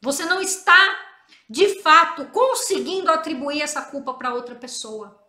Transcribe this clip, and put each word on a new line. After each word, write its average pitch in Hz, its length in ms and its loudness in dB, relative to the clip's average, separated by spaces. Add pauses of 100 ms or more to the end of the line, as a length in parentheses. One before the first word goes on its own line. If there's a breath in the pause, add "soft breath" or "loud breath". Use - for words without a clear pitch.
Você 285 220 -4
não 359 160 -2
está, 381 580 4 (500 soft breath)
de 349 320 0
fato, 311 460 4
conseguindo 370 840 -2
atribuir 302 500 -4
essa 294 200 -6
culpa 269 320 -10
pra 254 200 -6
outra 240 220 -10
pessoa. 220 600 -14 (120)